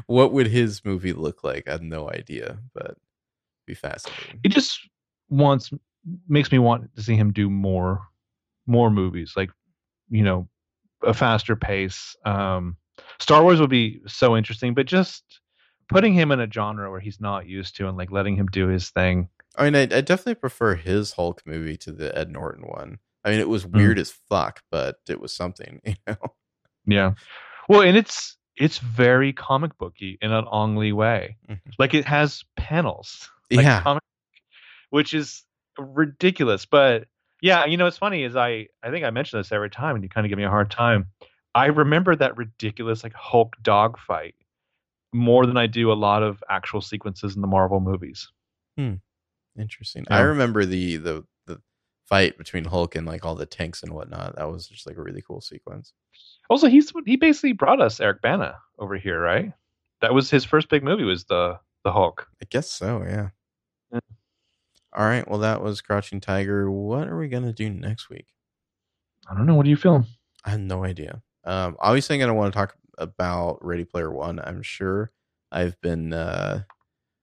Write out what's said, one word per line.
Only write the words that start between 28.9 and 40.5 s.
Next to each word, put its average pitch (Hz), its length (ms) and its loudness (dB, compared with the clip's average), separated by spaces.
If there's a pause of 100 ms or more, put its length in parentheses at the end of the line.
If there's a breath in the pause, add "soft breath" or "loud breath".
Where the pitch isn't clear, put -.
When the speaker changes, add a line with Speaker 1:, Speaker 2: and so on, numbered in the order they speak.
Speaker 2:
comic 139 460 -4
booky 95 440 -12
in 107 100 0
an 110 200 0
Ang 107 240 0
Lee 107 160 0
way. 107 440 0 (120)
Speaker 1:
Mm-hmm. 104 300 -14
Speaker 2:
Like, 135 160 4
it 147 120 2
has 147 360 0 (140)
panels. - 720 -4 (220)
Like 131 140 6
Speaker 1:
Yeah. 123 180 6
Speaker 2:
comic, 143 200 0 (880 soft breath)
which 147 240 0
is 151 300 -8 (340)
ridiculous. 143 880 0
But 135 400 4 (340)
yeah, 175 260 4
you 160 100 -2
know, 175 80 2
what's 175 140 -2
funny 190 260 -4
is 120 100 -8
I, 120 340 -2 (140)
I 117 80 -8
think 160 140 -6
I 120 60 -2
mention 120 280 -6
this 98 140 -6
every 104 180 -2
time 143 240 -6
and 107 80 -6
you 95 60 -10
kinda 107 200 -2
give 98 100 -4
me 101 60 -2
a 95 60 -2